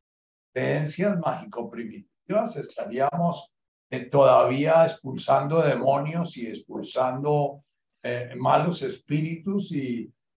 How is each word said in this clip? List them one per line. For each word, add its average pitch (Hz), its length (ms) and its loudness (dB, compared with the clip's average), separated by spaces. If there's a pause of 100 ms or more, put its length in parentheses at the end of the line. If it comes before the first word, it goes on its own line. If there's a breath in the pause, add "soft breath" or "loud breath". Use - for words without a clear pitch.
(540)
creencias 151 640 0
mágico-primitivas, 120 1400 -6
estaríamos, 135 1000 -4 (360)
eh, 127 160 -6
todavía 139 800 6
expulsando 143 760 0
demonios 143 760 0
y 120 100 -10
expulsando, 131 1160 -2 (400)
eh, 123 340 -6
malos 143 460 2
espíritus 165 880 -4
y 123 400 -4 (240)